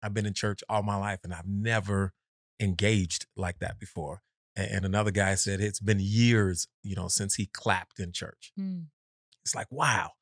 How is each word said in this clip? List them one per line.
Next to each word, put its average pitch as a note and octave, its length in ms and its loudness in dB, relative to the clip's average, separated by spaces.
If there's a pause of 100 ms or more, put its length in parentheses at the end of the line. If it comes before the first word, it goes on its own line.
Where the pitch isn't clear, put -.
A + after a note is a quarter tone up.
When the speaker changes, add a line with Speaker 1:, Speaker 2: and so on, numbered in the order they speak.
Speaker 1:
I've G2+ 120 -6
been G#2 120 0
in G2+ 80 -2
church G#2 340 -4
all G#2+ 140 2
my G2+ 140 0
life G2 260 -2
and F2 100 -8
I've E2+ 140 -10
never G2+ 640 0 (480)
engaged G2 680 2 (100)
like F2+ 240 -4
that - 180 -6
before." D#2+ 440 -10 (340)
A-, G2 160 -2
and G2 120 0
another G#2 280 2
guy G2 240 2
said G2 240 0
it's G#2 200 -2
been G2+ 200 4
years, G#2 640 4 (160)
you G2 140 -6
know, F2 120 -4
since - 280 0
he G2+ 100 -2
clapped - 540 -2
in F2 120 -6
church. - 460 -12
Speaker 2:
Mm. F#3 280 -6 (580)
Speaker 1:
It's - 100 -2
like, - 160 -8
wow. C#3 400 0 (120)